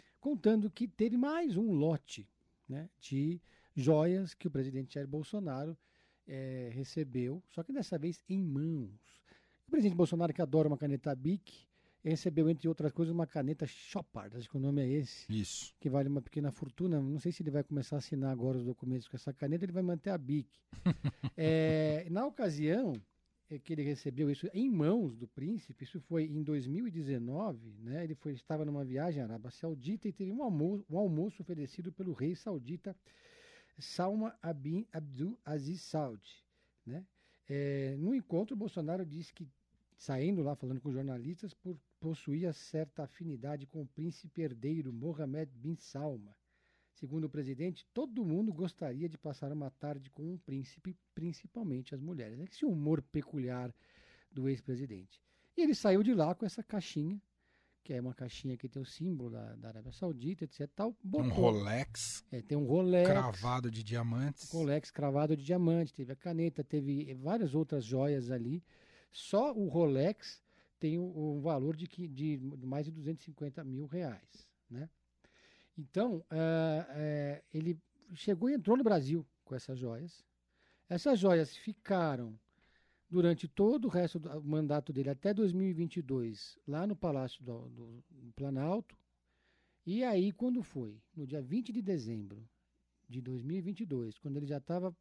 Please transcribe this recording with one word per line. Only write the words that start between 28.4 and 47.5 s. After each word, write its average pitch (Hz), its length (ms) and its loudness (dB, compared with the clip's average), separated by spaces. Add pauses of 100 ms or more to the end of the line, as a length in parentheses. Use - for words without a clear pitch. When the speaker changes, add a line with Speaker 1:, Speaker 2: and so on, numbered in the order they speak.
Speaker 1:
numa 143 220 -2
viagem 143 360 0
à 120 40 -2
Arábia 113 260 -8
Saudita 165 560 -4
e 185 60 -4
teve 190 180 -4
um 247 100 -4
almo-, 190 480 0
um 156 80 -2
almoço 190 440 0
oferecido 165 500 -6
pelo 185 220 -4
rei 143 200 0
saudita 165 600 -6 (840)
Salman 208 540 -2 (240)
bin 160 380 -4
Abdul 151 500 -6
Aziz 151 380 -4
Saud, 131 400 -4 (640)
né? 156 200 -10 (420)
É, 139 500 -2
no 190 180 0
encontro, 220 400 0
Bolsonaro 185 500 -2
disse 156 280 -10
que, 165 140 -14 (500)
saindo 156 440 0
lá 143 140 0
falando 131 240 -4
com 139 120 -4
jornalistas, 135 640 -6
por, 180 240 -10 (220)
possuía 160 540 -2
certa 156 500 -6
afinidade 139 600 -8
com 156 160 -10
o 135 60 -8
príncipe 160 540 -8
herdeiro 135 520 -2
Mohammed 143 640 -4
bin 143 220 -4
Salman. 127 560 -6 (600)
Segundo 156 320 -4
o 143 40 -2
presidente, 147 640 -4